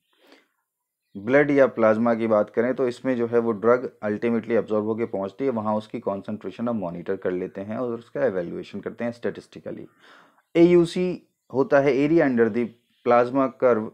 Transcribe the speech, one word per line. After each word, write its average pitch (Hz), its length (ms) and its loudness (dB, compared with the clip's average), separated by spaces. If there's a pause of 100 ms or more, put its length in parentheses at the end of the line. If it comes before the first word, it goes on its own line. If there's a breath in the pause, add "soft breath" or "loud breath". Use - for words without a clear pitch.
(1200 soft breath)
ब्लड 143 260 4
या 139 160 4
प्लाज्मा 113 480 2
की 113 120 -2
बात 107 240 2
करें 120 240 -2
तो 131 140 -2
इसमें 127 280 -4
जो 117 100 -2
है 117 120 0
वो 117 140 0
ड्रग 117 400 0 (100)
अल्टीमेटली 113 520 -2
एब्जॉर्ब 104 300 0
होके 113 200 -4
पहुंचती 101 400 -6
है, 135 60 -2
वहाँ 107 260 -2
उसकी 113 240 -8
कॉन्सेंट्रेशन 101 680 -8
हम 117 80 -4
मॉनिटर 87 400 -6
कर 95 140 -4
लेते 92 300 -6
हैं 107 160 -10
और 123 160 -6
उसका 127 340 -6
इवैल्यूएशन 90 540 -6
करते 107 240 -10
हैं 120 80 -6
स्टैटिस्टिकली। - 720 -10 (720 soft breath)
एयूसी 175 640 4 (320)
होता 135 240 2
है 139 160 4
area 147 360 4
under 117 260 2
the 120 100 -2 (420)
plasma 123 420 2 (140)
curve 113 300 2